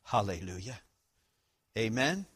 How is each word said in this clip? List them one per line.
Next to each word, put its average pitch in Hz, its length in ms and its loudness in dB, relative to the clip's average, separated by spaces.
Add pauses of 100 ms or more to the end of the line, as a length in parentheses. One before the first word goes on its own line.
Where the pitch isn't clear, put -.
Hallelujah. 95 760 -2 (960)
Amen. 127 480 2 (120)